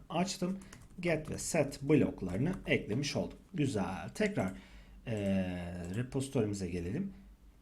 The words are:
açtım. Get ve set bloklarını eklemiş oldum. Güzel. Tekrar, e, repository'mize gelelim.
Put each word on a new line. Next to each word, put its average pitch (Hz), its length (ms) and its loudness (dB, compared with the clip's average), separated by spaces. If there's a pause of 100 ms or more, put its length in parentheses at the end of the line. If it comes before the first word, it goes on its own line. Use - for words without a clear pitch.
(100)
açtım. 185 480 0 (420)
Get 160 300 0
ve - 80 -4
set - 440 0
bloklarını 127 720 4 (140)
eklemiş 120 500 2
oldum. 101 220 -2 (160)
Güzel. 98 600 0
Tekrar, 202 380 0 (540)
e, 113 100 -2 (800)
repository'mize 110 720 0
gelelim. 92 440 -2 (500)